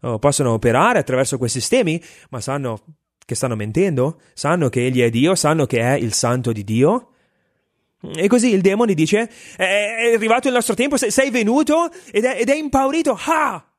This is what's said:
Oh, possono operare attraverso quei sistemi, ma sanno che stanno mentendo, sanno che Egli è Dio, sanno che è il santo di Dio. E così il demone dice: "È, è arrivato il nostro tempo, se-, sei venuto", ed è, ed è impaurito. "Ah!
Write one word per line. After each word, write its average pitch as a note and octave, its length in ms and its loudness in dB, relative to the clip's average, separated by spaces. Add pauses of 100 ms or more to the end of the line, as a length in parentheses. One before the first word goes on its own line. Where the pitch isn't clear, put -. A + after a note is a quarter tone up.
Oh, A#2 180 -6
possono C#3 340 2
operare B2+ 460 2
attraverso C3 380 -2
quei A#2 120 -2
sistemi, E3 520 -2 (280)
ma B2 120 -12
sanno C3+ 560 -8 (260)
che - 120 -8
stanno B2 200 -2
mentendo, C3 680 -2 (120)
sanno D3+ 360 0
che B2 180 -2
Egli B2+ 140 0
è A#2 80 4
Dio, C3+ 260 2
sanno D3+ 300 0
che A#2+ 140 -2
è B2 140 0
il A2+ 200 -2
santo B2 380 -2
di G#2+ 120 -6
Dio. C3 500 0 (1000)
E F#3 120 0
così A#3 240 4
il G3 100 2
demone G3 340 2
dice: G#3 340 0 (260)
"È, G#3 540 -2
è A#3 60 4
arrivato A3+ 320 2
il B3+ 80 0
nostro A#3 180 0
tempo, C4+ 240 0
se-, A3+ 140 -2
sei C4+ 180 2
venuto", D4 600 2 (200)
ed G#3+ 140 0
è, B3+ 140 -2
ed A#3 100 0
è C#4 60 4
impaurito. C#4 680 -2
"Ah! D4 540 -2